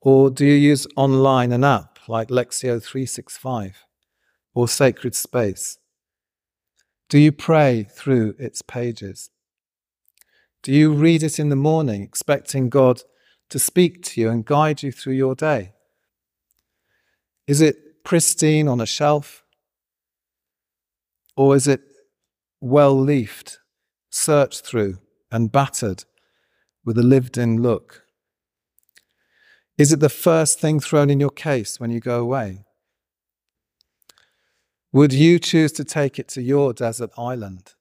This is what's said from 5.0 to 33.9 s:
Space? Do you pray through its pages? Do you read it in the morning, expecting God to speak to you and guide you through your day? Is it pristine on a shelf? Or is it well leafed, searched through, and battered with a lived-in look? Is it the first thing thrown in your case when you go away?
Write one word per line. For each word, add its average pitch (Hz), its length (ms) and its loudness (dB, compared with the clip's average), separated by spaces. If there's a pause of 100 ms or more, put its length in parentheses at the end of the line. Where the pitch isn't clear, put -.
Space? - 640 -6 (1300)
Do 147 100 2
you 151 140 6
pray 143 520 0
through 110 540 -2
its - 240 -14
pages? 113 680 -12 (1300)
Do 135 120 -6
you 151 180 4
read 156 320 2
it 156 160 -6
in 147 100 -2
the 143 60 0
morning, 139 460 -2
expecting 135 680 -4
God 127 340 2 (460)
to 143 100 -10
speak 175 440 0
to - 180 -6
you 113 80 0
and 113 160 -4
guide 151 380 0
you 139 80 -8
through 131 220 -10
your 131 220 -2
day? 131 380 -4 (1700)
Is 143 160 2
it - 420 -2
pristine 156 640 0
on 123 140 -2
a 110 40 -4
shelf? 147 580 -4 (1900)
Or 139 200 4
is 135 120 2
it 135 140 0 (800)
well 139 360 4
leafed, 135 640 -4 (500)
searched - 560 -2
through, 101 340 -4 (300)
and 117 220 -2
battered 131 540 -2 (800)
with 113 120 -2
a 120 60 4
lived-in 123 580 2
look? - 440 -4 (1700)
Is 147 140 4
it 156 80 0
the 151 80 2
first 160 540 0
thing 156 180 0
thrown 143 300 0
in 143 100 0
your 139 120 -2
case 131 480 -6
when 117 120 -8
you 117 80 -6
go 120 220 -4
away? 113 420 -6 (2250)